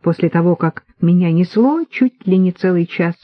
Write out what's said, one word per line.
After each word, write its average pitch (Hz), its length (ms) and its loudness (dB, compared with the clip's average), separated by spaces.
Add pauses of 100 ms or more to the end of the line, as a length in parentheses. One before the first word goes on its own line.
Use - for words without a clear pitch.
после 165 280 -2
того, 170 260 2
как - 280 -6 (160)
меня 175 300 2
несло 226 540 0
чуть - 420 -4
ли 190 120 0
не 185 120 2
целый 175 360 -2
час 170 380 -4